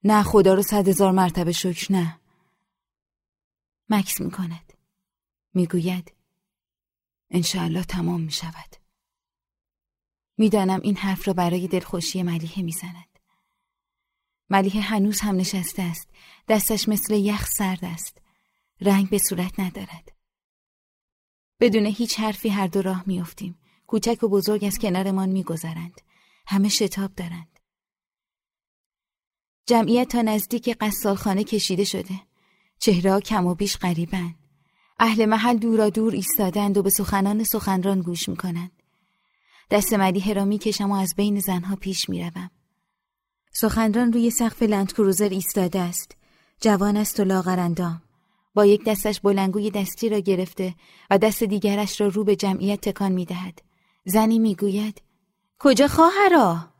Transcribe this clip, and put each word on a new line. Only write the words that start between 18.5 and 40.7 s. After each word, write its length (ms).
رنگ 300
به 80
صورت 420
ندارد. 520
بدون 260
هیچ 340
حرفی 280
هر 180
دو 160
راه 240
می‌افتیم. 520
کوچک 360
و 60
بزرگ 360
از 140
کنارمان 500
می‌گذرند. 720
همه 220
شتاب 460
دارند. 440
جمعیت 420
تا 140
نزدیک 580
قصالخانه 640
کشیده 400
شده. 360
چهره‌ها 420
کم 260
و 80
بیش 220
غریبند. 580
اهل 280
محل 300
دورا 340
دور 220
ایستادند 640
و 40
به 80
سخنان 540
سخنران 560
گوش 280
می‌کنند. 540
دست 220
ملیحه 400
را 120
می‌کشم 460